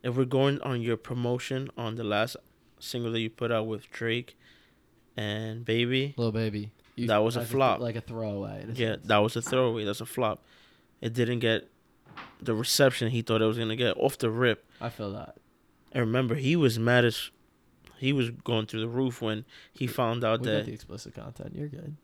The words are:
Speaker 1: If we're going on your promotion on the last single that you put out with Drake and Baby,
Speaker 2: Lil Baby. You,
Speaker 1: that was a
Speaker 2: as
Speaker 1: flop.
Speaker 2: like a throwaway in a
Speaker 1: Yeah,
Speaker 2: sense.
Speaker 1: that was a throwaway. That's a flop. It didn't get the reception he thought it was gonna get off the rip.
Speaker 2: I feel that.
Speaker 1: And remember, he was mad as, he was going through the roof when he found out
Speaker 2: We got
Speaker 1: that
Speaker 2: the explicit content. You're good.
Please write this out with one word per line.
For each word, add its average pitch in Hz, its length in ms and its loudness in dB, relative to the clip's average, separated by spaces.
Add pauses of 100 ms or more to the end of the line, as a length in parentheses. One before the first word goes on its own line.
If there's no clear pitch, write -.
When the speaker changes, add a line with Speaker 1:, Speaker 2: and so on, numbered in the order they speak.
Speaker 1:
If 123 120 -2
we're 131 100 4
going 139 360 2
on 123 200 -2
your 113 140 0
promotion 123 800 -4
on 113 200 -6
the 117 80 -8
last 104 340 0 (420)
single 120 340 -4
that 113 60 0
you 113 120 -2
put 117 200 -2
out 113 140 0
with 107 240 -8
Drake 117 480 -4 (800)
and 110 480 -6
Baby, 127 520 2
Speaker 2:
Lil 117 140 2
Baby. 107 400 -2 (240)
You, 120 120 -2
Speaker 1:
that 107 160 6
was 113 120 2
a 123 40 0
Speaker 2:
as 113 100 -6
Speaker 1:
flop. 131 300 2
Speaker 2:
like 117 160 -4
a 113 60 -4
throwaway 104 600 -6
in 110 80 -12
a 117 40 -8
Speaker 1:
Yeah, 117 180 0
Speaker 2:
sense. 98 160 -6
Speaker 1:
that 107 100 6
was 107 180 4
a 117 60 0
throwaway. 117 440 0
That's 104 160 -2
a 113 40 -8
flop. 113 380 -2 (580)
It 117 140 -4
didn't 120 240 0
get 113 280 2 (720)
the 117 140 -2
reception 120 560 4
he 113 140 0
thought 110 180 2
it 110 40 4
was 110 120 2
gonna 113 180 -2
get 120 220 0
off - 220 2
the 123 100 2
rip. 117 340 2 (160)
Speaker 2:
I 117 100 -6
feel 104 240 -8
that. - 240 -12 (540)
Speaker 1:
And 123 100 0
remember, 117 340 2
he 143 200 2
was 127 240 4
mad 120 260 6
as, - 240 -2 (680)
he 135 160 0
was 120 180 2
going 113 340 -2
through 113 160 -8
the 113 60 -4
roof 123 340 -2
when 110 240 -2 (260)
he - 140 -6
found 117 380 -2
out 113 180 2
Speaker 2:
We 123 60 -2
got 110 60 0
Speaker 1:
that 107 120 0
Speaker 2:
the 117 80 -8
explicit - 400 -14
content. - 420 -12
You're 147 120 -6
good. 151 360 -12